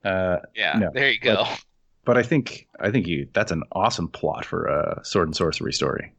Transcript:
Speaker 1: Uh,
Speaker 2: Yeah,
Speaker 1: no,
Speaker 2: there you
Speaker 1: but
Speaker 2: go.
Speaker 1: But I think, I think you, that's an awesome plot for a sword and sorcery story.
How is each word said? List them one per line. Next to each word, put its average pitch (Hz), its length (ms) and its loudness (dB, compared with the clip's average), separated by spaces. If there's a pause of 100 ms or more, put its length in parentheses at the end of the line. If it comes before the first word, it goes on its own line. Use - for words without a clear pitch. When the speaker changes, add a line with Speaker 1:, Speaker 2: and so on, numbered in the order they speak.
Speaker 1:
Uh, 92 320 2 (180)
Speaker 2:
Yeah, 92 240 0
Speaker 1:
no, 92 160 2
Speaker 2:
there 135 160 2
you 110 120 0
Speaker 1:
but 117 120 4
Speaker 2:
go. 101 120 2 (580)
Speaker 1:
But 120 140 4
I 127 40 4
think, - 460 -2 (100)
I 104 140 0
think 104 160 2
you, 71 240 -2
that's 107 180 0
an 82 220 -2
awesome 98 360 0
plot - 360 -4
for - 220 -4
a - 380 -2
sword 90 240 2
and 78 80 -6
sorcery - 360 -2
story. - 460 -2